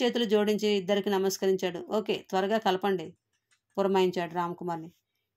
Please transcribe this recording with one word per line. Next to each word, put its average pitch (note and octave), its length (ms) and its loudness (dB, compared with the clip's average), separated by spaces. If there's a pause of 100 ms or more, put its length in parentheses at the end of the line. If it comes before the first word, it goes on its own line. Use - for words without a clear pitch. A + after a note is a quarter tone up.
చేతులు A#3+ 220 2
జోడించి G#3 440 2
ఇద్దరికి G3+ 420 0
నమస్కరించాడు. F#3+ 680 0
"ఓకే, G#3 520 -4
త్వరగా G3 280 0
కలపండి," F#3 560 -2 (640)
పురమాయించాడు F#3 560 2
రామ్కుమార్ని. F3 560 -4 (460)